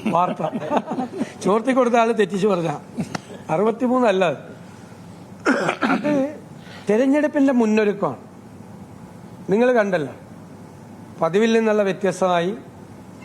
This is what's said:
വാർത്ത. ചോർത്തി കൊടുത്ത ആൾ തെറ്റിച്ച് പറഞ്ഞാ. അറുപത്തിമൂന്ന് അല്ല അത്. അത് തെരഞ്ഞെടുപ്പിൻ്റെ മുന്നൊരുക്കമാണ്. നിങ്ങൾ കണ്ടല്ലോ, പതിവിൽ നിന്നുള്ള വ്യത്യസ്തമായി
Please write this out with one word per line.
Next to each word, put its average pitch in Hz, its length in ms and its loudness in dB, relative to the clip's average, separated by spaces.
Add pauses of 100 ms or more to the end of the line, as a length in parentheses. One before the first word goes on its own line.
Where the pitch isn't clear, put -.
(160)
വാർത്ത. 175 260 2 (1040)
ചോർത്തി 220 320 2
കൊടുത്ത 240 240 4
ആൾ 226 80 4 (100)
തെറ്റിച്ച് 196 320 2
പറഞ്ഞാ. 165 240 0 (760)
അറുപത്തിമൂന്ന് 233 580 2
അല്ല 190 220 4
അത്. 123 80 -8 (1500)
അത് 294 180 0 (800)
തെരഞ്ഞെടുപ്പിൻ്റെ 277 720 4
മുന്നൊരുക്കമാണ്. 208 600 2 (1300)
നിങ്ങൾ 233 180 6 (100)
കണ്ടല്ലോ, 175 340 0 (1080)
പതിവിൽ 196 360 4
നിന്നുള്ള 214 320 4
വ്യത്യസ്തമായി 180 640 2 (720)